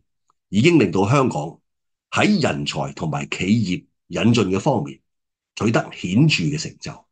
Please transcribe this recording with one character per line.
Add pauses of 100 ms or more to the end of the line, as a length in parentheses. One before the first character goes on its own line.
(480)
已
經
令
到
香
港 (520)
喺
人
才
同
埋
企
業 (240)
引
進
嘅
方
面 (560)
取
得 (120)
顯
著
嘅
成
就。 (200)